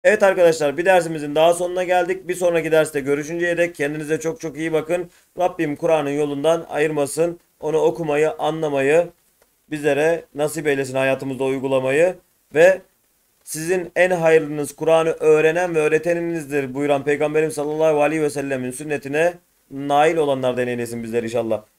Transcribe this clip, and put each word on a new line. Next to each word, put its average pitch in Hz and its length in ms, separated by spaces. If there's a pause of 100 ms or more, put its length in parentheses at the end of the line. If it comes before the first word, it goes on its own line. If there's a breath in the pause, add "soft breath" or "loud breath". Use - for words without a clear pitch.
Evet 208 180
arkadaşlar, 165 540
bir 175 80
dersimizin 160 500
daha 165 200
sonuna 180 300
geldik. 180 440
Bir 180 60
sonraki 170 380
derste 151 280
görüşünceye 156 560
dek 175 180
kendinize 151 460
çok 160 200
çok 143 160
iyi 160 160
bakın. 170 380 (280 soft breath)
Rabbim 175 380
Kur'an'ın 160 340
yolundan 147 580
ayırmasın. 151 720 (200)
Onu 156 180
okumayı, 156 540
anlamayı 156 760 (640)
bizlere 151 540 (100)
nasip 147 320
eylesin, 135 280
hayatımızda 135 500
uygulamayı. 135 720 (380)
Ve 185 280 (640)
sizin 170 520
en 180 140
hayırlınız 160 640
Kur'an'ı 160 340
öğrenen 160 640
ve 156 40
öğreteninizdir 151 960
buyuran 143 300
Peygamberim 151 460
sallallahu 151 520
aleyhi 156 200
ve 147 80
sellemin 139 400
sünnetine 151 640 (360)
nail 143 460
olanlardan 131 520
eylesin 117 340
bizleri 113 240
inşallah. 113 380 (140)